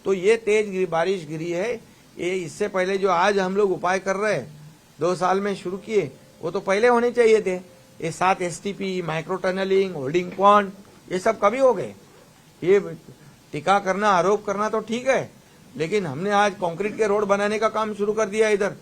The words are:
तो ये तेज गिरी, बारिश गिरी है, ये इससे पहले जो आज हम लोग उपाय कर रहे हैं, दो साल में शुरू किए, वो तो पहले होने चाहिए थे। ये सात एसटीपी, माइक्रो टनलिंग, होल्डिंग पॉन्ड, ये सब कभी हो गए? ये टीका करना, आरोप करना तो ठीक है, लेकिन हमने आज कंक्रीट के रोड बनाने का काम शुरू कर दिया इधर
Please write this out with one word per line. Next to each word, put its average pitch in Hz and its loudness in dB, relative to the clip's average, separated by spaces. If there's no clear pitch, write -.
तो 190 0
ये 196 2
तेज 214 0
गिरी, 185 -2
बारिश 170 -2
गिरी 160 -8
है, 196 -4
ये 175 -4
इससे 185 -4
पहले 196 0
जो 196 2
आज 190 4
हम 190 0
लोग 202 2
उपाय 175 0
कर 190 -4
रहे 208 0
हैं, - -10
दो 175 0
साल 185 0
में 202 -4
शुरू 180 -8
किए, 190 -2
वो 165 -4
तो 190 -4
पहले 196 2
होने 240 4
चाहिए 226 6
थे। 185 -2
ये 165 -4
सात 185 2
एसटीपी, 190 -6
माइक्रो 160 -6
टनलिंग, 190 0
होल्डिंग 165 -4
पॉन्ड, 202 4
ये 185 0
सब 220 0
कभी 214 2
हो 262 6
गए? 123 -6
ये 190 6
टीका 165 2
करना, 196 -2
आरोप 196 2
करना 208 -2
तो 220 -2
ठीक 233 -6
है, 185 0
लेकिन 170 -2
हमने 156 -4
आज 202 2
कंक्रीट 190 -6
के 214 0
रोड 208 0
बनाने 202 0
का 220 0
काम 214 -4
शुरू 202 -2
कर 214 0
दिया 214 2
इधर 196 0